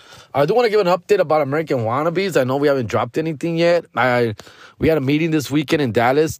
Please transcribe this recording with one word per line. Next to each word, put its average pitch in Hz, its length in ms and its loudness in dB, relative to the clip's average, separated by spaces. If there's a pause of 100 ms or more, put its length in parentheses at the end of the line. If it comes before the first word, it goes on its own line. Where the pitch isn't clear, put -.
(340)
I 143 120 2
do 165 80 0
wanna 240 160 2
give 214 100 2
an 185 80 2
update 185 320 2
about 156 220 0
American 147 380 -2
Wannabes. 156 600 -2
I 131 40 2
know 131 140 -2
we 147 100 0
haven't 135 200 0
dropped 120 300 -4
anything 165 400 -4
yet. 170 280 2 (100)
I, 120 400 0 (420)
we 135 100 0
had 156 100 2
a 143 40 0
meeting 151 300 0
this 151 180 -2
weekend 151 320 0
in 120 100 0
Dallas, 131 480 0